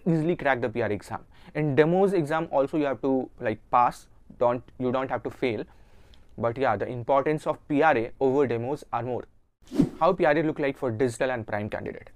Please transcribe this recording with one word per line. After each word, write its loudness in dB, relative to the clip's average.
easily 2
crack 0
the 0
P -4
R 0
A -2
exam. -6
In 0
demos 4
exam -2
also 0
you 2
have -4
to, 0
like, -4
pass, 2
don't, 0
you -2
don't -2
have -4
to -8
fail. -4
But -2
yeah, 0
the -6
importance 0
of -2
P 4
R 6
A -2
over 2
demos -4
are -2
more. -6
How 4
P 0
R 6
A 2
look -2
like -4
for -2
digital -2
and -6
prime -4
candidate? -10